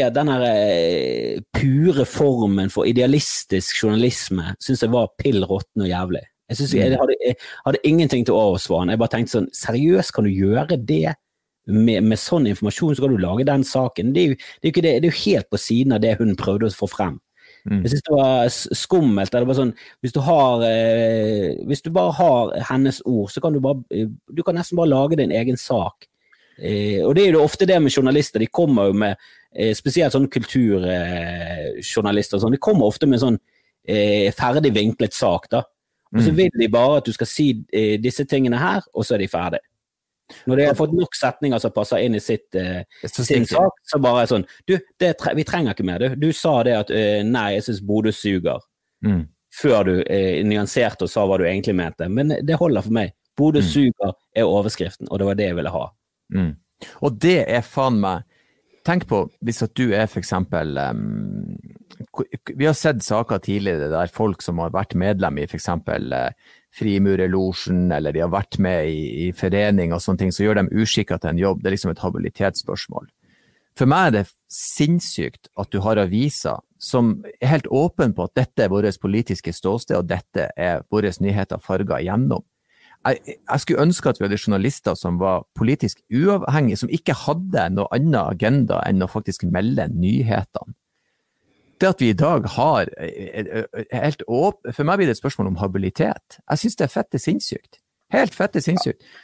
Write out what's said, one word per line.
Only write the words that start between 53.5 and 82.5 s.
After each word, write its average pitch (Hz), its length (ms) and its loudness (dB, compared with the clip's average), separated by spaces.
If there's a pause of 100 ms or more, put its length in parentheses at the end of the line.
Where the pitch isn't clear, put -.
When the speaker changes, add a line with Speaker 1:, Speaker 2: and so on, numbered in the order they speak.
Speaker 2:
Mm. - 40 4
Speaker 1:
suger» 101 500 2 (220)
er 117 80 2
overskriften, 101 680 -2
og 95 80 -4
det 98 80 0
var 98 80 0
det 101 120 0
jeg 87 80 -4
ville 80 140 -4
ha. 78 200 -6 (440)
Speaker 2:
Mm. 90 220 -2 (480)
Og 120 160 -2
det 170 280 4
er 117 140 0
faen 127 380 0
meg, 92 240 -2 (600)
tenk 170 220 0
på 101 240 0 (140)
hvis 117 180 -2
at 113 140 -4
du 123 180 0
er 107 140 2
for - 120 -6
eksempel, 87 580 -4
ehm, 52 800 -6 (560)
ko-, - 140 -6 (320)
vi 139 80 2
har 156 80 4
sett 143 300 0
saker 107 360 -2
tidligere 92 520 -2
der 85 160 0
folk 107 340 -2
som 87 160 -6
har 82 140 -4
vært 95 240 -4
medlem 92 420 0
i 73 80 -4
for - 120 -12
eksempel, - 560 -6
eh, 64 180 -4 (680)
Frimurerlosjen, 92 960 0
eller 76 160 -2
de 78 80 -2
har 85 100 0
vært - 300 -4
med 90 300 0
i, 78 380 -6
i 90 40 -2
forening 95 640 0
og 98 100 -4
sånne 95 160 -2
ting, 92 140 0
så 98 120 -2
gjør 107 100 4
dem 95 200 2
uskikket 107 460 0
til 85 100 -4
en 85 80 -2
jobb. 95 220 0
Det 98 80 -2
er 95 60 0
liksom 90 160 -4
et - 120 -8
habilitetsspørsmål. - 1040 -6 (680)
For 131 80 2
meg 170 220 4
er 131 40 2
det 101 140 0 (260)
sinnssykt - 1000 -2 (100)
at 101 120 -8
du 98 120 -2
har 107 160 2
aviser 101 600 -2 (180)
som 117 380 0 (240)
er 123 60 0
helt 151 240 0
åpen 139 440 0
på 90 120 -2
at - 80 -10
dette 127 300 0
er 90 60 0
våres 101 300 0
politiske 101 520 -2
ståsted, 98 440 -2
og 87 100 -2
dette - 480 -6
er 85 360 -2
våres 101 280 -2
nyheter 98 400 -2
farget 92 460 -4
igjennom. 117 380 -2 (600)